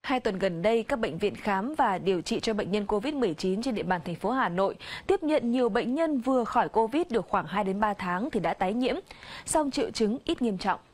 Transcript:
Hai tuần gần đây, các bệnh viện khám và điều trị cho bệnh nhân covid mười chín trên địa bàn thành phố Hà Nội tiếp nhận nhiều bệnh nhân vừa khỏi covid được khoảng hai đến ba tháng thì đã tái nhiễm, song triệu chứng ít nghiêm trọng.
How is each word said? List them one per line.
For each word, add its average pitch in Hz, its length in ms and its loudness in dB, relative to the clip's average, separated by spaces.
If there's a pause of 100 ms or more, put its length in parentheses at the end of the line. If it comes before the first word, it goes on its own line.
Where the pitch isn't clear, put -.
(100)
Hai 262 100 0
tuần 196 180 -2
gần 170 240 0
đây, 220 200 4
các - 160 -2
bệnh 170 200 -4
viện 202 180 0
khám 208 380 -2
và 208 240 2
điều 175 220 2
trị 208 200 -2
cho 226 140 -2
bệnh 196 160 -2
nhân 202 160 0
covid 214 280 -2
mười 220 200 0
chín 190 280 -2
trên 247 120 -2
địa 175 80 -2
bàn 180 220 0
thành 175 100 -4
phố 190 160 -2
Hà 247 180 2
Nội 185 280 0 (300)
tiếp 392 160 2
nhận 285 280 2
nhiều 247 180 4
bệnh 233 260 0
nhân 311 260 2
vừa 254 240 2
khỏi 208 240 2
covid 226 420 2
được 220 180 0
khoảng 175 180 0
hai 196 180 -2
đến 196 160 -2
ba 214 140 2
tháng 185 360 -2
thì 233 100 -2
đã 160 140 0
tái 196 200 0
nhiễm, 247 200 0 (520)
song 302 240 2
triệu 277 200 -2
chứng 226 340 0
ít 330 180 -2
nghiêm 208 160 0
trọng. 185 220 0 (140)